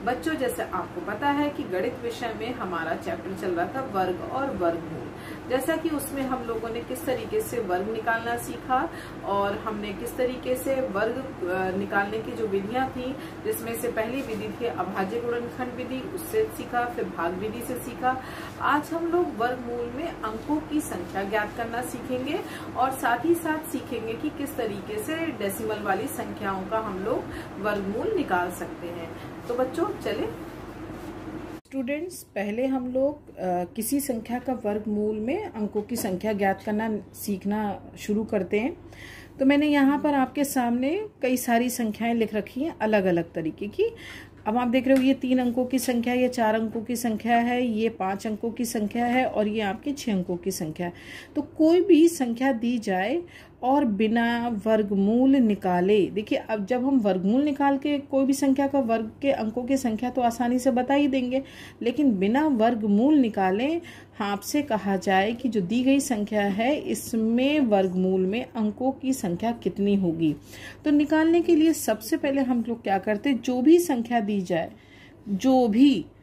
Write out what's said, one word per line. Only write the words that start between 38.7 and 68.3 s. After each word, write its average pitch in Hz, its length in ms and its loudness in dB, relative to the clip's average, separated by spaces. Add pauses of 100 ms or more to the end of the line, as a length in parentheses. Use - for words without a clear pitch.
तो 269 60 2
मैंने 285 220 6
यहाँ 285 320 6
पर 294 160 2
आपके 269 300 2
सामने 269 600 0 (160)
कई 254 140 2
सारी 240 340 2
संख्याएं 233 440 0
लिख 214 200 0
रखी 208 260 -4
हैं 320 200 -4
अलग-अलग 190 520 2
तरीके 160 340 -6
की। 359 180 0 (600)
अब 220 100 2
आप 247 120 2
देख 247 200 2
रहे 269 80 8
हो, 262 60 4
ये 269 120 6
तीन 254 240 2
अंकों 247 260 2
की 254 140 0
संख्या, 240 360 0
ये 254 140 4
चार 220 260 2
अंकों 220 280 -2
की 233 140 -4
संख्या 226 400 0
है, 247 300 2
ये 226 220 0
पाँच 196 380 -4
अंकों 220 240 -4
की 233 140 -4
संख्या 233 420 -2
है 247 200 4
और 214 220 0
ये 214 120 -2
आपके 202 320 -4
छः 247 200 -2
अंकों 185 240 0
की 190 140 -4
संख्या 175 360 -6
है। 175 60 -6 (440)
तो 294 60 0
कोई 320 380 4
भी 339 280 8
संख्या 254 440 0
दी 240 260 0
जाए 214 440 0 (400)
और 277 220 4
बिना 233 640 2 (180)
वर्गमूल 214 640 4
निकाले, 196 760 4
देखिए, 208 320 -2
अब 214 280 -4
जब 254 200 0
हम 277 120 4
वर्गमूल 202 440 4
निकाल 277 360 2
के 294 200 0
कोई 269 260 0
भी 269 80 4
संख्या 269 340 2
का 277 140 2
वर्ग 226 300 0 (120)
के 277 80 4
अंकों 226 340 -2
की 269 120 2
संख्या 247 340 -2
तो 247 120 0
आसानी 240 360 2
से 254 120 4
बता 247 240 2
ही 285 140 4
देंगे, 262 340 0 (400)
लेकिन 240 360 2
बिना 233 280 4
वर्गमूल 226 680 4
निकाले 233 680 4 (400)
आपसे 202 420 -2
कहा 196 340 0
जाए 196 360 4
कि 233 160 -4
जो 214 120 2
दी 214 220 0
गई 269 180 6
संख्या 214 420 0
है, 220 340 2
इसमें 240 840 2
वर्गमूल 190 640 4
में 226 200 -2 (100)